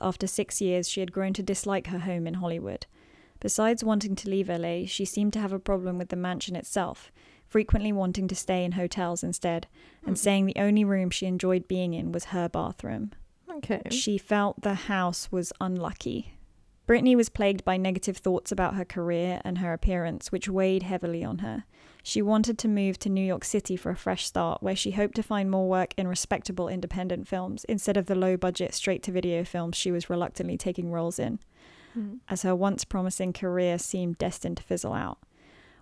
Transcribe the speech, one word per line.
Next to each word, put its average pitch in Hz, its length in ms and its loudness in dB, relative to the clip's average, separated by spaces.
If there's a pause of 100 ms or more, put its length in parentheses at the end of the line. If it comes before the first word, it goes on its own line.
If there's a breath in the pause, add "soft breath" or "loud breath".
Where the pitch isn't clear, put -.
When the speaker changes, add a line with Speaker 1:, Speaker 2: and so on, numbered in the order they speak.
Speaker 1:
after 185 240 -2
six - 340 -2
years, 180 280 2
she - 120 -2
had 175 120 -4
grown 190 220 0
to 202 80 -6
dislike 196 460 -2
her 180 120 -4
home 175 260 -2
in 165 80 -4
Hollywood. 170 520 -4 (540 soft breath)
Besides 226 440 2
wanting 208 320 2
to - 140 -6
leave 190 200 0
L 170 140 -2
A, 175 220 -2
she 190 180 -2
seemed 208 300 0
to 220 60 -2
have 196 120 -2
a 196 60 -2
problem 185 400 0
with 180 100 -6
the 180 80 -4
mansion 180 400 -4
itself, - 560 -4 (340 soft breath)
frequently 214 460 4
wanting 185 360 2
to 185 60 -2
stay 180 300 0
in 180 80 -2
hotels 175 500 -2
instead, 170 460 -2 (340 loud breath)
and - 140 -2
Speaker 2:
Hmm. - 60 -2
Speaker 1:
saying 196 240 6
the 190 100 0
only 208 280 6
room 190 260 2
she - 160 -2
enjoyed 185 420 2
being 180 260 0
in 165 180 -4
was 170 140 -4
her 175 220 -2
bathroom. 208 640 -4 (380)
Speaker 2:
Okay. 285 400 -4
Speaker 1:
She 220 280 0
felt 208 440 0
the 202 120 0
house 185 560 -2
was 180 300 -2
unlucky. 180 760 -4 (520)
Brittany 247 280 8
was 233 140 6
plagued 196 360 0
by 185 120 2
negative 185 400 0
thoughts - 340 0
about 190 240 0
her 190 100 -2
career 175 600 0
and 180 140 -2
her 175 140 0
appearance, 170 600 0
which 185 160 -4
weighed 190 340 2
heavily 175 400 -2
on - 160 -4
her. 214 260 -6 (380 soft breath)
She - 200 -2
wanted 214 360 4
to 226 100 0
move 196 320 2
to - 80 -2
New 190 160 2
York 185 200 -2
City - 320 -2
for 175 140 -4
a 175 60 -2
fresh - 300 -2
start, 165 360 -2
where 190 120 0
she 196 180 -2
hoped 208 240 0
to 226 60 0
find 202 280 0
more 190 180 2
work 185 280 2
in 190 120 0
respectable 180 600 -2
independent 180 600 -4
films 185 360 -4
instead 202 320 0
of 185 100 2
the 190 100 2
low-budget 185 580 2
straight-to-video 180 720 0
films 170 320 -4
she 185 160 0
was 175 180 -2
reluctantly 175 460 -2
taking 175 340 -4
roles 170 300 -2
in, 226 180 -2 (560 loud breath)
Speaker 2:
Hmm. 208 200 -6 (140)
Speaker 1:
as 185 140 -4
her 185 140 4
once 196 280 2
promising 185 480 -2
career 180 460 2
seemed 175 400 -2
destined 175 380 -2
to - 80 -10
fizzle - 300 -2
out. - 240 -4 (640 soft breath)